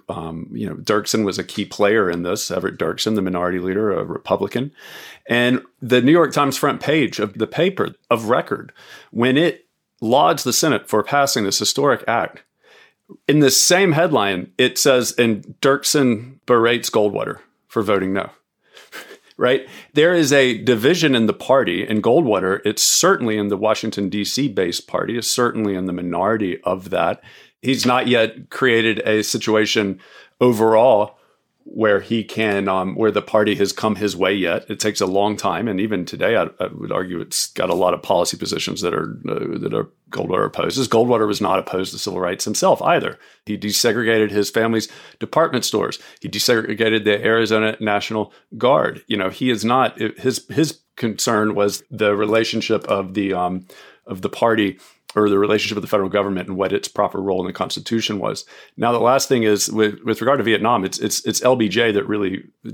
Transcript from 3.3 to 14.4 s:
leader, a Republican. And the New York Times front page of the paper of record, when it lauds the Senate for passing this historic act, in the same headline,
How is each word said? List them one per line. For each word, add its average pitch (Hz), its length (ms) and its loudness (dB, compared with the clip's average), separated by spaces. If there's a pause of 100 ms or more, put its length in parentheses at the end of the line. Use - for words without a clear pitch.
leader, 95 320 -2
a 95 140 -2
Republican. 120 680 -4 (600)
And 120 320 4 (180)
the 123 220 4
New 135 100 6
York 165 220 4
Times 139 240 0
front - 240 -2
page 139 360 0
of 104 200 -4
the 110 80 -2
paper - 480 -2 (160)
of 110 180 0
record, - 420 -2 (420)
when 127 260 2
it - 280 0 (360)
lauds 147 420 2
the 123 80 -2
Senate 135 380 0
for 107 120 2
passing 135 420 0
this 98 140 -2
historic 139 480 0
act, 110 360 -4 (840)
in 147 120 4
the 139 120 6
same 180 420 4
headline, 123 680 0